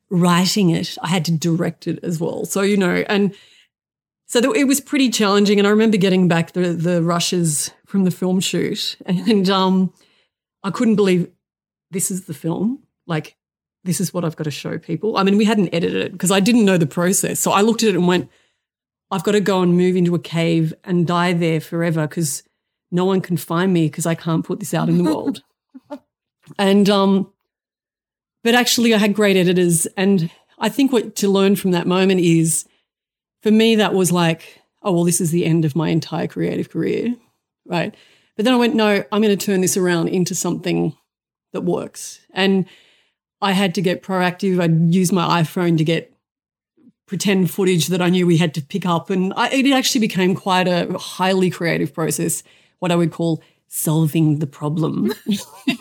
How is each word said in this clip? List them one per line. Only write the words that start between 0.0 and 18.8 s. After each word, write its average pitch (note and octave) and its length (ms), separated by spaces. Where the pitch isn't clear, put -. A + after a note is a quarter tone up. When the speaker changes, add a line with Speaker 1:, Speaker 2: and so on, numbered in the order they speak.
Speaker 1:
writing F3 640
it, F3 300
I D#3+ 80
had F3 160
to E3+ 60
direct E3 560
it E3+ 160
as E3+ 160
well. - 260
So, G3 160
you G3+ 160
know, F3+ 300
and G3+ 280
so A#3+ 160
th-, C4 140
it C#4+ 100
was C4+ 160
pretty C4+ 280
challenging. G3+ 500
And G3+ 80
I G#3 40
remember G#3+ 260
getting F#3 300
back E3 260
the, F3+ 200
the E3+ 300
rushes E3+ 680
from G3 180
the F3+ 80
film F#3 280
shoot - 640
and, G3 440
um, F#3+ 440
I G3 80
couldn't A3+ 260
believe F#3 320
this E3+ 200
is F#3 140
the - 80
film. F3 500
Like, D#3 300
this F3+ 160
is E3+ 120
what F3+ 120
I've D3+ 100
got E3 80
to D3+ 80
show D#3+ 260
people. - 400
I F#3+ 60
mean, G3+ 140
we A3 80
hadn't G#3 280
edited F3 220
it F#3 240
'cause F#3 120
I G3 100
didn't A3+ 240
know F#3+ 120
the E3 80
process. F3 540
So F3+ 120
I G3 100
looked A3+ 200
at A3 80
it F#3 60
and F3+ 120
went, F3+ 220